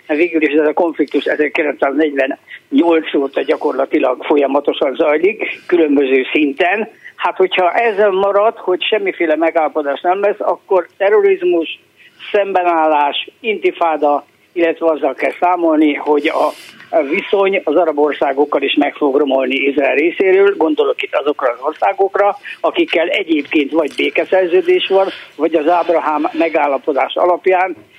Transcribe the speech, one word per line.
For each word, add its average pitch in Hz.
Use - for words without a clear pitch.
mert 151
végül 165
is 143
ez 151
a 151
konfliktus 151
ezerkilencszáznegyvennyolc 147
óta 139
gyakorlatilag 135
folyamatosan 143
zajlik, 165
különböző 143
szinten. 175
Hát, -
hogyha 180
ez 220
marad, 202
hogy 185
semmiféle 180
megállapodás 156
nem 180
lesz, 202
akkor -
terrorizmus, 196
szembenállás, 165
intifáda, 165
illetve 165
azzal 147
kell 135
számolni, 160
hogy 147
a, 151
a 160
viszony 196
az 147
arab 156
országokkal 147
is 135
meg 147
fog 139
romolni 135
Izrael 135
részéről. 190
Gondolok 151
itt 135
azokra 143
az 120
országokra, 196
akikkel 165
egyébként 156
vagy 151
békeszerződés 175
van, 190
vagy 160
az 151
Ábrahám 165
megállapodás 147
alapján 180